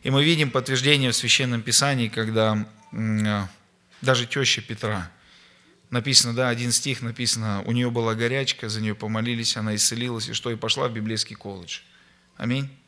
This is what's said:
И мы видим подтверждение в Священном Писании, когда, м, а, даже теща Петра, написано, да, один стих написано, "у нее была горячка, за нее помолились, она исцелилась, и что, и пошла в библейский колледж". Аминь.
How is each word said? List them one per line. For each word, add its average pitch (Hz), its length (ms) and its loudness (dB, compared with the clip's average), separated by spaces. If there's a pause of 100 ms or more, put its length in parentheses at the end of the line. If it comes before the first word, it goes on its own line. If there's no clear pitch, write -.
И 135 80 -2
мы 139 140 4
видим 156 260 4
подтверждение 131 600 2
в 110 60 0
Священном 123 440 2
Писании, 123 480 2
когда, 110 580 2 (260)
м, 107 340 0
а, 101 220 -2 (520)
даже 120 260 2
теща 117 360 0
Петра, 107 480 -6 (800)
написано, 123 420 2
да, 127 160 2
один 120 240 0
стих - 300 -2
написано, 110 640 -2
"у 113 60 -2
нее 123 180 2
была 113 240 0
горячка, 117 560 -2
за 107 100 -4
нее 107 160 -2
помолились, 113 600 -2
она 107 160 -2
исцелилась, 117 560 -2
и - 20 -8
что, 120 180 -4
и 110 60 -4
пошла 123 320 -2
в 113 60 -2
библейский 107 420 -4
колледж". 92 440 -12 (580)
Аминь. 135 320 -2 (160)